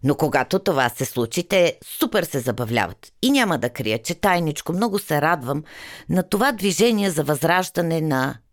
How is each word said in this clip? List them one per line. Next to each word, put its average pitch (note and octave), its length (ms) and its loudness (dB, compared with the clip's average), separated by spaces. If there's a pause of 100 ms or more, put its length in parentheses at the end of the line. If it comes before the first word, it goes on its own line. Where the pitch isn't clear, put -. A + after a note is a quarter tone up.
Но C#3 120 2
когато C#3+ 440 0
това C3+ 300 2
се - 160 -4
случи, B2 420 -4
те F3 320 2 (200)
супер G3+ 240 0
се C#3+ 160 -4
забавляват. A2+ 720 -4 (100)
И C4 100 2
няма A3 260 2
да A#2+ 120 -2
крия, - 320 -2
че - 140 -6
тайничко E3+ 580 0
много G3+ 260 -2
се D3 220 0
радвам D3 420 0 (460)
на F3 140 2
това A#3 280 0
движение G3+ 600 2
за D3+ 120 -2
възраждане E3 760 0
на C3+ 360 0 (160)